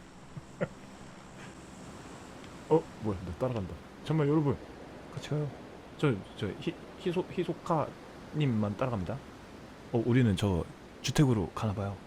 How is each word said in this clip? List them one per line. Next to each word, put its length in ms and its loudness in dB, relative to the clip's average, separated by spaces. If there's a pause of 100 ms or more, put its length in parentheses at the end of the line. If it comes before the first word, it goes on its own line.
(600)
<laughs> 80 2 (2000)
어? 140 8 (200)
뭐야, 220 0
나 140 -4
따라간다. 360 -2 (300)
잠깐만, 240 4
여러분. 280 6 (580)
같이 160 -8
가요. 200 0 (460)
저, 180 4 (220)
저, 100 -2 (140)
히-, 140 -2 (260)
히소-, 320 0
히소카님만 1400 0
따라갑니다. 380 0 (760)
어, 120 4
우리는 320 8
저 280 4 (360)
주택으로 540 6
가나 180 0
봐요. 240 -2 (100)